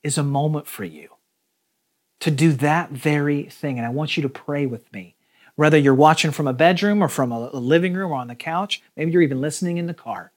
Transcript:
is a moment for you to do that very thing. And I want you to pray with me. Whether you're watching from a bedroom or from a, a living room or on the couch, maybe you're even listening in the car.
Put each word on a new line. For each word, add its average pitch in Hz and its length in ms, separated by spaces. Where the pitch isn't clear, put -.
is 151 160
a 147 60
moment 147 440
for - 180
you 78 240
to 165 100
do 151 220
that 147 380
very 147 520
thing. 139 340
And 117 80
I 117 40
want 143 260
you 156 80
to 135 60
pray 143 360
with 117 280
me. 92 220
Whether 151 220
you're 139 160
watching 156 380
from 147 160
a 127 60
bedroom 185 500
or 147 60
from 123 240
a, 117 180
a 135 80
living 170 340
room 185 200
or - 20
on 123 140
the 123 60
couch, 175 460
maybe 160 160
you're 175 100
even 135 200
listening 170 340
in 170 120
the 170 60
car. 95 440